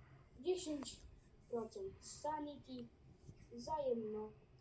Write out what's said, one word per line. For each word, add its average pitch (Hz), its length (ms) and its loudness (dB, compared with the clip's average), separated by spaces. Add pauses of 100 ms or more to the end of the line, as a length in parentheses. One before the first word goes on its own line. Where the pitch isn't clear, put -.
(400)
dziesięć 302 600 4 (500)
procent 202 520 0
sanity, 285 840 -2 (640)
wzajemno 233 800 2 (320)